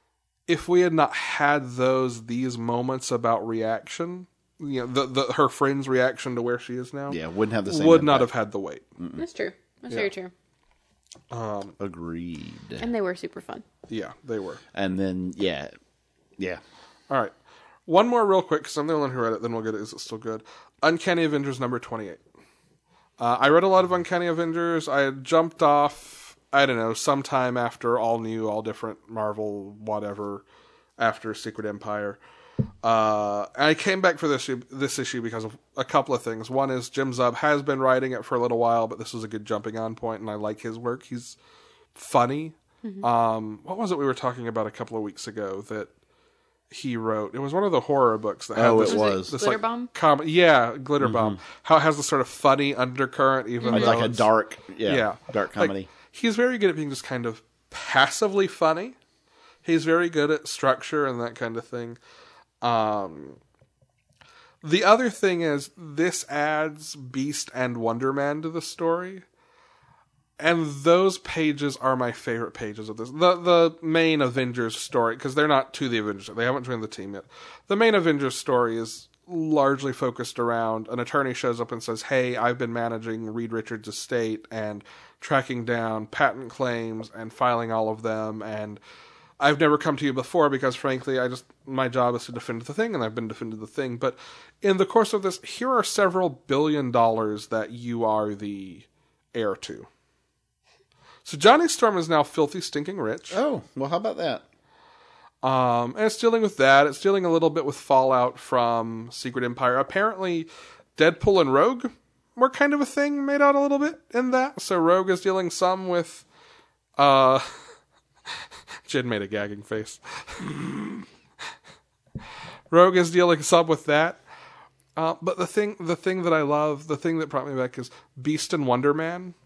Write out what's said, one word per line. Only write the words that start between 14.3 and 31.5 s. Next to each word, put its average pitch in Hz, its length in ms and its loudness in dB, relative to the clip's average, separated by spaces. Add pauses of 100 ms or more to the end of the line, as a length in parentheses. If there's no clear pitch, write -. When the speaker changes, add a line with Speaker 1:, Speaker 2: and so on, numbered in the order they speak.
Speaker 1:
were. 90 180 -10 (160)
Speaker 2:
And 95 260 -2
then, 92 360 -4
yeah. 85 340 -2 (680)
Yeah. 92 220 -6 (500)
Speaker 1:
All 135 120 0
right. 101 100 -4 (540)
One 196 220 6
more 240 180 2
real 190 180 4
quick, 156 200 -2
'cause - 140 -8
I'm 147 100 -2
the 165 60 0
only 147 140 0
one 127 80 -6
who 123 60 -4
read 113 120 0
it, 101 80 -6
then 117 100 -4
we'll 113 120 -6
get 110 120 -4
it. 101 60 -6
Is 107 120 -12
It - 60 -18
Still 113 200 -10
Good? 110 240 -8 (400)
Uncanny 165 400 2
Avengers 139 360 -2
number 123 200 -4
twenty-eight. 107 400 -12 (1000)
Uh, 120 220 0
I 135 100 6
read 165 140 8
a 196 40 4
lot 185 160 6
of 180 80 0
Uncanny 175 360 -2
Avengers. 165 600 -2
I 139 140 0
had 135 220 -2
jumped 165 400 2
off, - 760 0 (160)
I 139 120 8
don't 127 120 2
know, 113 160 0
sometime 135 640 0
after 120 400 -2
All 113 220 0
New, 110 280 -6
All 107 140 -4
Different, 107 480 -10
Marvel, 104 720 -6
whatever, 104 640 -6 (540)
after 110 340 -2
Secret 107 320 -10